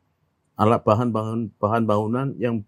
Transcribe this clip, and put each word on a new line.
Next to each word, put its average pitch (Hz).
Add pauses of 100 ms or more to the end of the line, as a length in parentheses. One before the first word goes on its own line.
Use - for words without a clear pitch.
(560)
alat 107
bahan 113
bangun-, 110
bahan 113
bangunan 110
yang 117